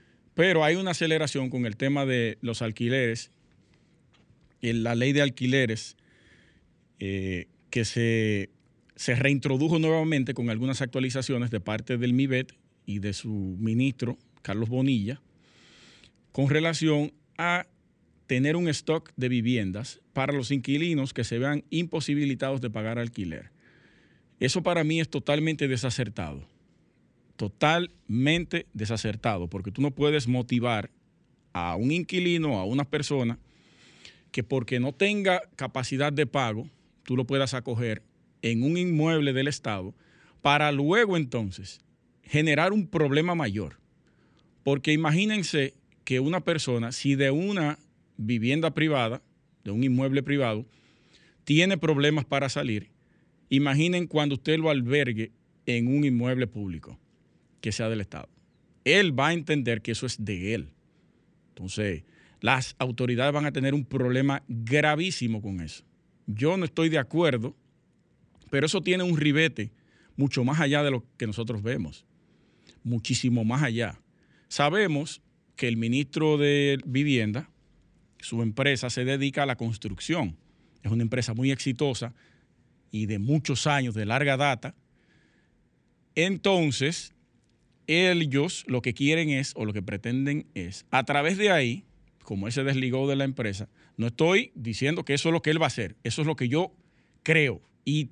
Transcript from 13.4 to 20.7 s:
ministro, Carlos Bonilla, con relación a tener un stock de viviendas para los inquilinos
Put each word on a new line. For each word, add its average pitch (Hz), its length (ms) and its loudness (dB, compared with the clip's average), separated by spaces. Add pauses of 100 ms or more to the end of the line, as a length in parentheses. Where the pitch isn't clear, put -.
ministro, 117 600 -2 (240)
Carlos 110 260 -4
Bonilla, 127 520 0 (1120)
con 139 160 0
relación 151 640 2 (260)
a 175 280 0 (600)
tener 135 300 2
un 175 120 0
stock 156 480 -2
de 127 120 -2
viviendas 113 720 -2 (120)
para 135 200 0
los 135 180 -2
inquilinos 139 640 -2